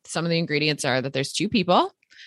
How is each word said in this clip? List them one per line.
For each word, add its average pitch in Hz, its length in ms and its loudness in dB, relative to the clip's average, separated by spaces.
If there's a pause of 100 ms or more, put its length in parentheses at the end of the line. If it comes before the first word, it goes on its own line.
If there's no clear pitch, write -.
some 165 200 -4
of 170 60 0
the 165 80 2
ingredients 151 460 0
are 131 180 0
that 139 100 -6
there's 135 200 -4
two 185 160 -2
people, 208 440 2 (340)